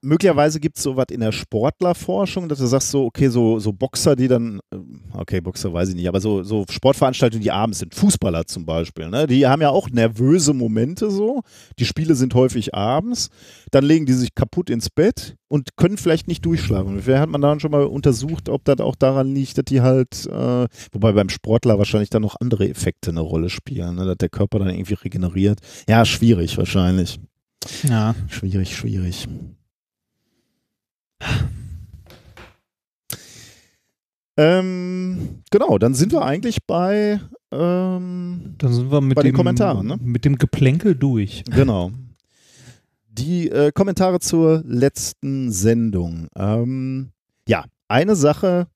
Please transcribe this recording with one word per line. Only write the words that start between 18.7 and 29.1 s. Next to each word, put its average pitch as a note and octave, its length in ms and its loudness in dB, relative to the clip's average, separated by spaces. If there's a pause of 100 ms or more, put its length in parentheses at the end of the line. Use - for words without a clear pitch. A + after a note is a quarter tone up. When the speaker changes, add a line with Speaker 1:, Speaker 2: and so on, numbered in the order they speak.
Speaker 1:
auch C3 160 -2
daran C3+ 400 2
liegt, C3+ 200 -4
dass C#3 100 -2
die C3 160 2
halt, B2+ 440 2
äh, B2 400 -2 (240)
wobei G#2+ 220 2
beim G2 160 4
Sportler A2 500 0
wahrscheinlich G#2 320 0
dann A2 120 0
noch G#2+ 180 -4
andere G#2+ 280 0
Effekte - 440 -6
eine E2 80 -4
Rolle E2 300 -2
spielen, F2 440 -8
ne? F2+ 100 -6
Dass F#2 140 -2
der F2 120 -2
Körper - 280 -2
dann F#2+ 120 -2
irgendwie F#2 240 -4
regeneriert. F#2+ 680 -2 (280)
Ja, A2+ 160 6
schwierig A2 540 2
wahrscheinlich. F#2 640 0 (640)
Speaker 2:
Ja. A2+ 320 0 (120)
Speaker 1:
Schwierig, F#2+ 480 -4
schwierig. F#2 520 -6 (4000)